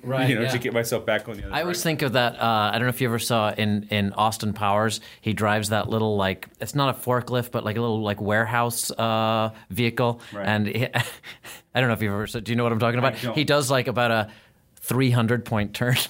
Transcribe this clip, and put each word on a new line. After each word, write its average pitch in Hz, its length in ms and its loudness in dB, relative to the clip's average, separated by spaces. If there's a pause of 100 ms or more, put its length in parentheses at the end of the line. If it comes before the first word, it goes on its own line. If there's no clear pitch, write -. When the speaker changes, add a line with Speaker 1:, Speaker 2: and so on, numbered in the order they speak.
Speaker 1:
Right, 131 260 0
Speaker 2:
you 127 60 2
know, 110 60 0
Speaker 1:
yeah. 127 80 0
Speaker 2:
to 127 100 -2
get 123 120 -4
myself 117 320 -2
back 107 240 -2
on 113 100 -10
the 101 80 -10
other 98 100 -8
Speaker 1:
I 151 80 -2
always 175 160 -4
Speaker 2:
side. - 40 -4
Speaker 1:
think 156 200 0
of 120 100 0
that, 120 260 2
uh, 110 320 2
I - 20 0
don't 113 100 0
know 127 60 2
if 120 120 -2
you 127 60 4
ever 117 100 0
saw 110 340 2
in, 104 380 0
in 101 240 0
Austin 107 400 0
Powers, 104 480 0 (180)
he 107 140 -2
drives 104 360 2
that 107 200 0
little, 110 260 2
like, 95 320 0 (140)
it's 113 140 -6
not 139 200 2
a - 40 -12
forklift, 123 500 -2
but, 110 160 -4
like, 107 100 -2
a 117 60 -2
little, 110 220 0
like, 104 180 -2
warehouse, 113 680 0
uh, 113 580 0 (220)
vehicle. 117 500 0 (100)
Speaker 2:
Right. 101 160 -8
Speaker 1:
And 107 200 2
he, 117 180 -2
<laughs> - 880 -8
I 120 60 2
don't 131 80 4
know 117 80 2
if 107 80 -2
you've 101 100 0
ever 104 140 -4
saw, 120 120 -8
do 107 120 -6
you 117 40 0
know 120 80 2
what 117 80 2
I'm 110 80 0
talking 120 240 2
Speaker 2:
I 135 60 4
Speaker 1:
about? - 120 -4
Speaker 2:
don't. 123 140 -4
Speaker 1:
He 151 100 2
does, 143 260 2
like, 127 160 2
about 120 240 2
a 110 180 2 (460)
three 127 360 0
hundred 120 320 2
point 104 300 -2
turn. 123 240 0 (120)